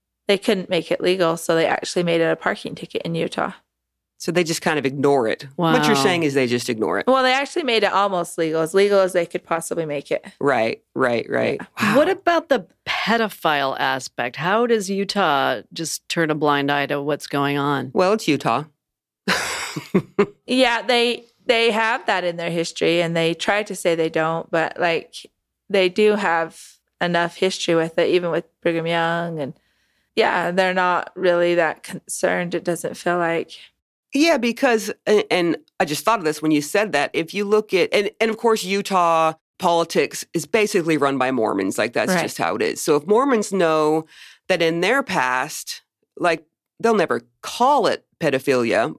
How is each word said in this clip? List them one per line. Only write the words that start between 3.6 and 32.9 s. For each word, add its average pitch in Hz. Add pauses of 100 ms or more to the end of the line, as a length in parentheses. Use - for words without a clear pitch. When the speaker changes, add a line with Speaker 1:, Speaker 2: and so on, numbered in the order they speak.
Speaker 2:
So -
they 175
just 160
kind 156
of 131
ignore 135
it. - (120)
What 160
you're 147
Speaker 3:
Wow. 139
Speaker 2:
saying 175
is 143
they 131
just 120
ignore 104
it. -
Speaker 1:
Well, 262
they 254
actually 285
made 226
it 190
almost 190
legal, 160
as 156
legal 196
as 180
they 175
could -
possibly 165
make 147
it. - (140)
Speaker 2:
Right, 117 (140)
right, 120
right. 120
Speaker 1:
Yeah. - (240)
Speaker 2:
Wow. 233
Speaker 3:
What 320
about 339
the 220 (220)
pedophile 165
aspect? 131
How 196
does 220
Utah 156 (120)
just -
turn 160
a 151
blind 143
eye 143
to 143
what's 147
going 143
on? 139
Speaker 2:
Well, 185
it's 220
Utah. 139 (640)
<laughs> - (1120)
Speaker 1:
Yeah, 247
they, 240 (200)
they 233
have 226
that 185
in 175
their 170
history, 170
and 165
they 165
try 208
to 202
say 170
they 165
don't, 165
but, 160
like, - (400)
they 190
do 208
have 170 (240)
enough 170
history 185
with 165
it, 156
even 175
with 170 (160)
Brigham 165
Young. 170
And, 135 (600)
yeah, 175
they're 185
not 180
really 175
that 165
concerned, 180
it -
doesn't -